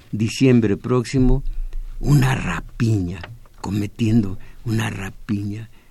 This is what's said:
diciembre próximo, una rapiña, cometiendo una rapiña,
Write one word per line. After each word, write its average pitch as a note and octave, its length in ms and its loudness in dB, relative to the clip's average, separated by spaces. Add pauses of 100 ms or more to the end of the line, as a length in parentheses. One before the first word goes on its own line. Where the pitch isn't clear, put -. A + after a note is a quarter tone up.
(100)
diciembre A2 680 4
próximo, B2+ 680 2 (560)
una C3 340 4
rapiña, G#2 840 -2 (400)
cometiendo G#2 800 0 (260)
una A2+ 260 -2
rapiña, G2+ 800 -8 (200)